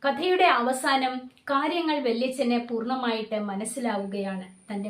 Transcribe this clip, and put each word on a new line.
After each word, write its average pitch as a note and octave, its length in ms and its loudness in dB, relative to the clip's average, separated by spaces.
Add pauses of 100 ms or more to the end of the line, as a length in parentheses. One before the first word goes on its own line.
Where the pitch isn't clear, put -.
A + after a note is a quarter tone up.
കഥയുടെ F4+ 420 4 (120)
അവസാനം C4 540 2 (380)
കാര്യങ്ങൾ D#4 460 2 (100)
വല്യച്ഛന് A#3+ 500 0 (100)
പൂർണ്ണമായിട്ട് A3+ 720 -2 (120)
മനസ്സിലാവുകയാണ്. G3 960 -4 (240)
തന്റെ G3+ 200 -6